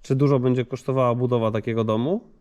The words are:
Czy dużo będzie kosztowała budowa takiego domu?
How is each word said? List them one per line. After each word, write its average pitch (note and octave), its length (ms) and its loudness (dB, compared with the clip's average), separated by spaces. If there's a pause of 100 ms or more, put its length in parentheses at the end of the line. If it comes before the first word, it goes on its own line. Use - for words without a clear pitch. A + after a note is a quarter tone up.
Czy C3+ 140 -2
dużo C#3 240 2
będzie B2+ 260 0
kosztowała B2+ 500 -2
budowa A#2+ 360 0
takiego A2+ 320 -2
domu? A#2+ 400 -2 (180)